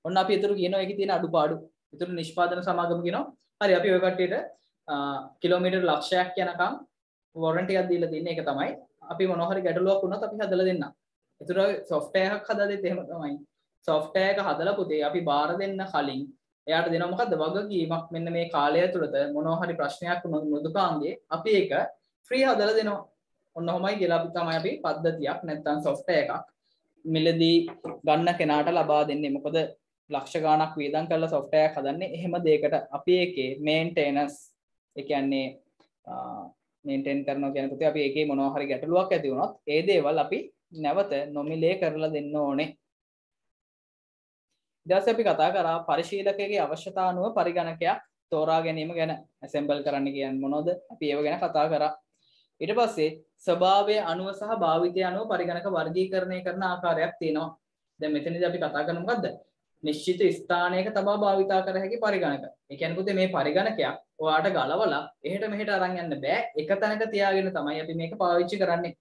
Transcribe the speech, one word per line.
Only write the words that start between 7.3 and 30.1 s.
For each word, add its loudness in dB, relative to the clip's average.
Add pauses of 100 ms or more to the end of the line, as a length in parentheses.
වොරන්ටි 0
එකක් 2
දීලා 2
තින්නේ. -4
ඒක -4
තමයි -2 (320)
අපි -2
මොනවා 0
හරි 0
ගැටලුවක් 2
වුණොත් -2
අපි -6
හදලා 0
දෙන්නම්." -4 (460)
ඒතර -2 (280)
සොෆ්ට්වෙයාර් 0
එකක් -8
හදලා 0
දෙද්දි -2
එහෙම -4
තමයි. -8 (500)
සොෆ්ට්වෙයාර් 2
එක 2
හදලා 0
පුතේ 0
අපි 0
බාර 2
දෙන්න -4
කලින් -2 (460)
එයාට 2
දෙනවා 0
මොකද්ද? 0
වගකීමක්. -2
මෙන්න -6
මේ -2
කාලය 2
ඇතුළත 0 (140)
මොනවා -2
හරි -4
ප්‍රශ්නයක් -4
වුණොත් -4
මෘදුකාංගයේ -2
අපි -2
ඒක 4 (600)
free 2
හදලා 4
දෙනවා. 0 (540)
ඔන්න -4
ඔහොමයි 0
කියලා 2
අපි -2
තමයි -2
අපි -2
පද්ධතියක් -2
නැත්තම් -2
සොෆ්ට්වෙයාර් 0
එකක් -6 (600)
මිලදී 4 (420)
ගන්න 4
කෙනාට 2
ලබා 4
දෙන්නේ. -2
මොකද -2 (520)
ලක්ෂ -6